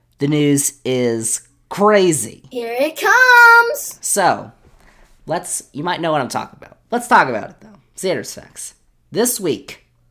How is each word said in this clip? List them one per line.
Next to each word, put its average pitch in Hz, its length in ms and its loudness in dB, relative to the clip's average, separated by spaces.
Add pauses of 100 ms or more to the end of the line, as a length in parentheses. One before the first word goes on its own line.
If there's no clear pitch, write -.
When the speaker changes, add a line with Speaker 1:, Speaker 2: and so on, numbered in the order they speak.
(180)
Speaker 1:
the 143 100 -4
news 147 580 0
is 120 640 -4 (220)
crazy. 185 800 0
Speaker 2:
Here 233 300 -12
it 311 200 -2
comes! 466 1000 4
Speaker 1:
So, 117 500 -2 (760)
let's, - 380 -8 (100)
you 143 100 -12
might 175 160 -6
know 165 120 -4
what 147 100 -2
I'm 120 80 -6
talking - 320 -10
about. - 160 -20 (140)
Let's 240 160 -6
talk 185 200 4
about 113 220 -8
it, - 100 -20
though. - 200 -20 (180)
Xander's 160 360 -6
Facts. - 420 -20 (360)
This 233 260 -2
week, - 500 -8 (240)